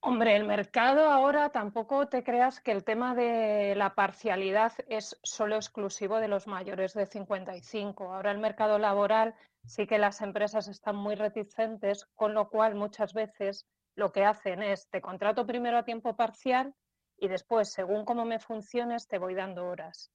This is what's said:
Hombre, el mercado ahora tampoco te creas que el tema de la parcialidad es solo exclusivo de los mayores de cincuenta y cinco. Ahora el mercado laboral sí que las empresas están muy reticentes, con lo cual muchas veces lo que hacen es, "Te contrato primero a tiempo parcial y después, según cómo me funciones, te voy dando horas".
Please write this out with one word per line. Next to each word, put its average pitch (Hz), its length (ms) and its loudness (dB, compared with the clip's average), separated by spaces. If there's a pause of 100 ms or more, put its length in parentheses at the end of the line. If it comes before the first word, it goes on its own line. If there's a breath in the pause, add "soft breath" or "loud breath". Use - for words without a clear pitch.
Hombre, 226 320 4
el 208 100 2
mercado 247 680 4
ahora 285 400 4
tampoco 233 560 -2
te 254 160 -2
creas 254 360 2
que - 120 -2
el 196 120 0
tema 240 300 -2
de 214 640 2
la 196 180 0
parcialidad 196 800 0 (140)
es 214 340 -8
solo 214 360 -2
exclusivo 208 640 -4
de 220 80 -2
los 202 200 -2
mayores 190 480 -6
de 208 100 0
cincuenta 190 500 -8
y 180 60 -16
cinco. 202 500 -8
Ahora 190 200 -2
el 202 80 -4
mercado 214 400 2
laboral 214 560 2 (280 soft breath)
sí - 220 -6
que 214 140 2
las 202 220 2
empresas 208 460 -2
están 202 280 -6
muy 202 180 -4
reticentes, 208 1000 -4
con 214 180 0
lo 214 160 0
cual 220 240 4
muchas 208 400 -4
veces 208 540 -6 (280)
lo 202 160 0
que 196 140 2
hacen 208 380 0
es, 196 260 -4
"Te 190 120 -4
contrato 208 440 -2
primero 240 320 0
a 233 80 0
tiempo 226 300 -4
parcial 254 580 0 (420)
y 202 120 -4
después, 196 440 0
según 202 320 -2
cómo 233 220 -2
me 226 140 -2
funciones, 233 680 -6
te 196 120 -4
voy 185 160 -4
dando 185 320 -6
horas". 170 480 -12